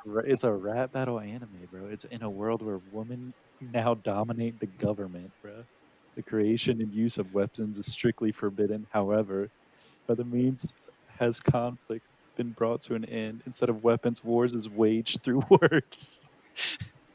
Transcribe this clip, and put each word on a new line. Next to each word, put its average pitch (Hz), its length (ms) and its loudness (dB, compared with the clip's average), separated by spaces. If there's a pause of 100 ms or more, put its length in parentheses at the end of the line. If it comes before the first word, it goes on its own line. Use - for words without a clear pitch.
ra-, 107 200 -2
it's 131 180 2
a 113 100 4
rap 107 400 -2
battle 123 260 -2
anime, 104 500 -12
bro. 92 180 -12
It's 107 180 -12
in 117 180 -12
a 107 80 -6
world 110 300 -2
where 104 180 -4
women 113 540 -10 (280)
now 117 340 0
dominate 113 640 -2
the 107 80 -4
government, 92 760 -4
bro. 107 240 -16 (500)
The 117 80 -10
creation 113 580 2
and 104 120 -4
use 113 240 2
of 95 160 -4
weapons 101 440 -2
is 101 140 -6
strictly 110 400 0
forbidden. 107 600 -2
However, 101 600 2 (560)
by - 80 2
the 120 100 -4
means 123 480 0 (360)
has 120 320 0
conflict 120 680 0 (300)
been 120 160 -4
brought 117 300 0
to 117 120 -4
an 113 100 -4
end. 110 400 -8
Instead 123 240 0
of 110 140 0
weapons, 117 400 2
wars 120 300 2
is 110 160 -4
waged 110 540 2
through 127 220 2
<laughs> 196 160 10
words. - 600 2 (920)